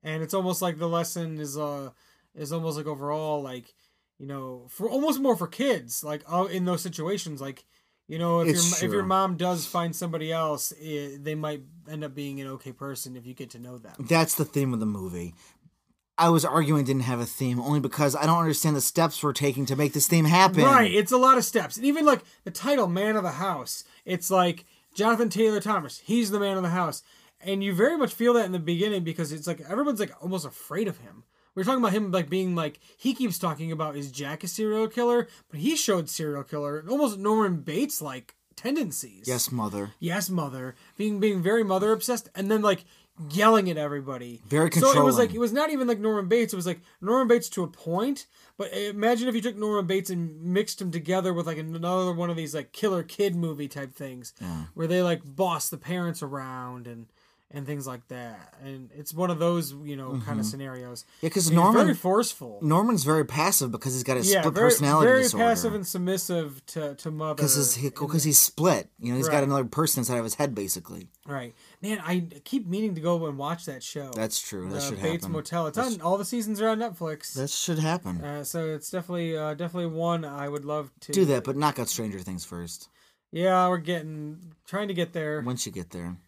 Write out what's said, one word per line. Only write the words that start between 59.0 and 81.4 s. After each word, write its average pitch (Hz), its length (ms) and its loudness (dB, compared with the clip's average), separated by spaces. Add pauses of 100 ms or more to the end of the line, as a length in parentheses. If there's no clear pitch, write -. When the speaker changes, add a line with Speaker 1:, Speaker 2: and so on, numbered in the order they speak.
Speaker 1:
one 175 200 0
of 160 80 -2
those, 170 340 0
you 143 220 -10
know, 135 160 -8
kinda 127 140 -4
Speaker 2:
Mm-hmm. 110 180 -4
Speaker 1:
scenarios. 123 600 -8 (180)
Speaker 2:
Yeah, 160 80 0
'cause 175 180 2
Speaker 1:
And 160 100 6
he's 170 60 8
very 208 100 6
Speaker 2:
Norman, - 220 6
Speaker 1:
forceful. 175 640 0
Speaker 2:
Norman's 175 420 4
very 151 220 4
passive 147 460 2
because 127 240 -4
he's 127 80 -2
got 127 140 0
a 123 40 0
Speaker 1:
Yeah, 190 200 4
Speaker 2:
split 156 120 2
Speaker 1:
very, 226 160 6
Speaker 2:
personality 151 380 6
Speaker 1:
very 262 160 6
Speaker 2:
disorder. 226 220 2
Speaker 1:
passive 226 280 2
and 196 140 -4
submissive 175 800 -2
to, 147 280 -6
to 156 140 -10
Mother. 156 320 -4
Speaker 2:
'Cause 143 140 4
his, 135 200 2
he, 131 120 -4
Speaker 1:
And 127 80 -6
Speaker 2:
'cause 156 280 0
he's 147 140 6
split. 151 600 4
You 120 140 -4
know, 127 40 0
he's 135 100 0
got 151 100 2
Speaker 1:
Right. 139 80 4
Speaker 2:
another 139 200 2
person 147 360 0
inside 120 180 0
of 113 60 -4
his 113 100 -6
head, 143 180 0
basically. 90 540 -6 (180)
Speaker 1:
Right. 131 300 -10 (260)
Man, 208 240 -4
I 175 220 0 (180)
keep 240 220 -4
meaning 202 260 -2
to 160 80 -6
go 165 240 0
and 143 120 -6
watch 156 280 -6
that 131 160 -10
show. 139 320 -10
Speaker 2:
That's 110 260 -2
true. 92 300 -8
That 98 60 -6
Speaker 1:
The 101 60 -4
Speaker 2:
should 98 200 -6
Speaker 1:
Bates 165 220 -2
Speaker 2:
happen. 190 80 -6
Speaker 1:
Motel. 165 360 -4
It's 151 100 -8
Speaker 2:
That's 240 180 -2
Speaker 1:
on, 170 60 -12
all 180 180 2
the 202 60 -6
seasons 214 360 -4
are 220 80 2
on 220 80 0
Netflix. 170 560 -6
Speaker 2:
That 135 160 -4
should 160 300 -2
happen. 160 440 -2
Speaker 1:
Uh, 147 200 -8
so 160 240 -6
it's 156 240 -8
definitely, 170 440 -4
uh, 151 200 -4
definitely 170 360 -4
one 165 320 0
I 143 260 -8
would 143 160 -8
love 147 260 -6 (100)
to - 100 -12
Speaker 2:
Do 190 140 6
that, 135 180 2